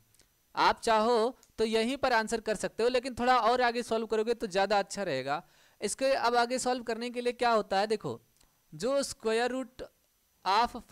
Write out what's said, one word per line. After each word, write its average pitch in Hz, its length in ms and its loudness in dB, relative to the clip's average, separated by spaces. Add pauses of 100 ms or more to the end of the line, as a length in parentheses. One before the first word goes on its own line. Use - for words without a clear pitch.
(540)
आप 175 260 2
चाहो 226 580 2 (200)
तो 220 60 0
यहीं 226 320 0
पर 269 160 0
आंसर 226 280 0
कर 214 160 -2
सकते - 260 -4
हो, 233 60 4
लेकिन 254 260 -2
थोड़ा 247 240 2
और 240 240 2
आगे 240 200 0
सॉल्व 226 240 -2
करोगे 220 280 0
तो 226 120 -8
ज़्यादा 196 320 2
अच्छा 196 240 -4
रहेगा। 143 400 -4 (380)
इसके 214 260 -2
अब 240 300 2
आगे 240 220 2
सॉल्व 254 240 -2
करने 233 280 -6
के 240 100 -8
लिए 240 120 -2
क्या 240 180 0
होता 202 300 2
है, 208 60 0
देखो, 156 340 -4 (520)
जो 254 300 0
square 226 480 -2
root 254 340 -8 (600)
of 220 320 2 (160)